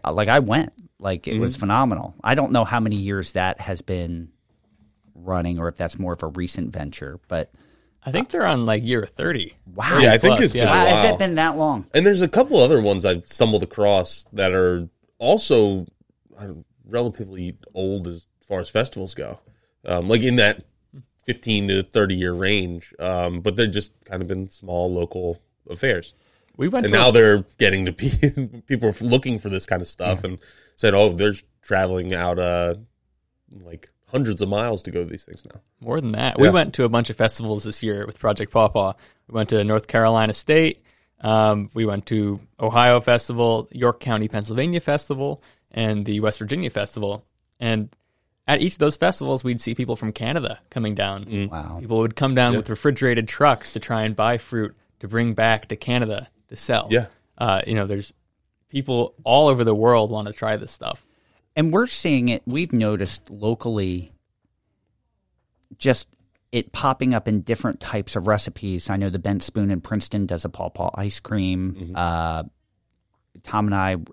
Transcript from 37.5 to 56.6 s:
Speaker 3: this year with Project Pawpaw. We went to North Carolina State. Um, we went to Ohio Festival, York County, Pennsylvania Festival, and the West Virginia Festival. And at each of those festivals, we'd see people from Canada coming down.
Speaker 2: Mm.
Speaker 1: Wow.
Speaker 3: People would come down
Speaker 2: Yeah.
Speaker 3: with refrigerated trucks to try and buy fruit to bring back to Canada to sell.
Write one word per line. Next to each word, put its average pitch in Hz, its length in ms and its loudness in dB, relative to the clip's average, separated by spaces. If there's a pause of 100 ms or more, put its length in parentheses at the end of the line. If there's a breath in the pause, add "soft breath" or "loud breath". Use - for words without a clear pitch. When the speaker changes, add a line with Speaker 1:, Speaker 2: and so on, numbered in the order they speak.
Speaker 3:
this 107 180 -8
year 104 220 -4
with 113 140 -14
Project 104 340 -2
Pawpaw. 104 400 2 (340 soft breath)
We 117 80 -16
went 107 140 -2
to 107 160 2
North 107 220 0
Carolina 113 440 2
State. 156 480 2 (400)
Um, 107 540 2
we 113 120 -2
went 101 200 -4
to 104 340 -2 (180)
Ohio 120 440 4
Festival, 117 720 0
York 120 260 0
County, 107 300 -2
Pennsylvania 120 500 -4
Festival, 147 640 -4 (280 soft breath)
and 107 340 -2
the 104 160 -2
West 107 180 -2
Virginia 135 300 -6
Festival. 104 560 -6 (340)
And 113 300 -2 (580)
at 147 140 2
each 180 120 0
of - 60 -18
those 151 180 2
festivals, 139 460 -2
we'd 120 180 -2
see 120 140 -6
people 120 220 -4
from 110 160 -6
Canada 123 460 -6 (100)
coming 107 260 -4
down. 98 300 -4
Speaker 2:
Mm. 101 260 -6
Speaker 1:
Wow. 82 300 -10
Speaker 3:
People 113 180 -2
would 113 160 0
come 135 180 0
down 123 200 4
Speaker 2:
Yeah. 120 60 0
Speaker 3:
with 107 100 -8
refrigerated 117 580 0
trucks - 460 0
to 110 60 -8
try 110 240 -4
and 110 120 -2
buy 117 220 0
fruit 113 360 -6 (280)
to 113 60 -12
bring 113 260 0
back 113 340 2
to 110 80 -6
Canada 120 520 -4 (200)
to - 80 -18
sell. - 340 -2